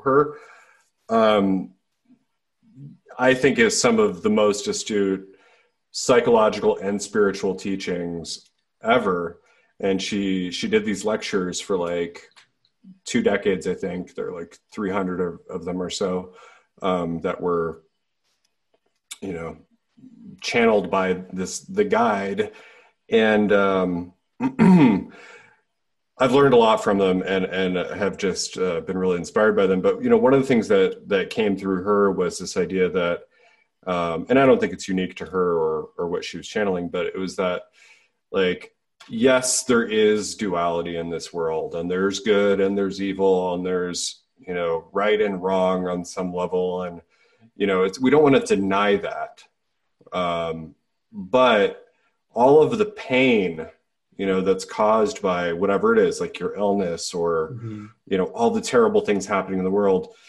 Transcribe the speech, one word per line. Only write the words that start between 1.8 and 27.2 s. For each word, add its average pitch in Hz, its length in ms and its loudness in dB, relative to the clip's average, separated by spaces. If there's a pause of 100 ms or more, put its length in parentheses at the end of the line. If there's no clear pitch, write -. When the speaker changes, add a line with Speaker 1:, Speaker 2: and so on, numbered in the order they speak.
Speaker 1:
I 131 160 4
think 127 240 2
is 113 240 2
some 117 160 4
of 101 240 2
the 107 80 2
most 107 380 2
astute 98 680 -2 (540)
psychological 110 880 2
and 98 240 -4
spiritual 98 540 0
teachings 87 960 -8 (320)
ever. 98 580 0 (380)
And 98 200 0
she, 95 520 -4
she 110 160 -6
did 104 180 2
these 101 180 -6
lectures 101 560 -2
for, - 160 -4
like, 85 460 -4 (840)
two 117 200 -2
decades, 101 420 0
I 92 80 -2
think. 90 400 -10
There 98 140 -10
are, 90 120 -12
like, 85 200 -18 (120)
three 101 200 -6
hundred 92 300 -4
of, 85 180 -6 (100)
of 82 160 -10
them 90 160 -6
or 87 80 -6
so, 92 460 -6 (480)
um, 87 380 -2
that 90 200 -6
were, 85 400 -4 (1400)
you 92 120 -10
know, 82 240 -10 (840)
channeled 107 520 2
by 92 220 0 (200)
this, 92 280 -8
the - 220 -2
guide. 208 680 -2 (580)
And, 107 420 4
um, 95 600 0 (260)
<clears throat> 175 720 6 (1080)
I've 127 140 2
learned 139 220 6
a - 20 8
lot 110 260 4
from 101 140 2
them 92 240 2